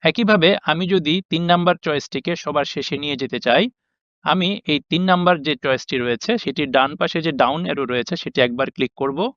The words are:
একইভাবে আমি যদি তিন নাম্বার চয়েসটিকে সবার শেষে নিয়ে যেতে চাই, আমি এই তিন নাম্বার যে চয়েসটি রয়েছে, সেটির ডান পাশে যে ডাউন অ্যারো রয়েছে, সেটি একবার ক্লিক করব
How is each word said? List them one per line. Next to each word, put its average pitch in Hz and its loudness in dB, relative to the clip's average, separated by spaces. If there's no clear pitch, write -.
একইভাবে 190 4
আমি 165 0
যদি 170 0
তিন 165 -2
নাম্বার 175 4
চয়েসটিকে 147 -4
সবার 147 -2
শেষে 147 -6
নিয়ে 143 -6
যেতে 127 -4
চাই, 127 2
আমি 175 2
এই 151 0
তিন 165 -2
নাম্বার 180 4
যে 147 -2
চয়েসটি 131 -2
রয়েছে, 120 -2
সেটির 143 -4
ডান 135 4
পাশে 170 -2
যে 160 -2
ডাউন 135 2
অ্যারো 151 -2
রয়েছে, 123 -2
সেটি - -6
একবার 123 2
ক্লিক - -4
করব 139 -4